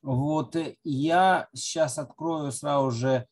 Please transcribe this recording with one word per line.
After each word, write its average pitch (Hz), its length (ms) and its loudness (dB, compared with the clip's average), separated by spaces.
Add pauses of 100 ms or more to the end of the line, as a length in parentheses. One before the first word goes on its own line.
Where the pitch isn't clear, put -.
Вот, 143 540 -2
э, 165 260 -4
я 165 720 2
щас 160 420 -2
открою 151 520 -4
сразу 139 400 0
же 123 420 0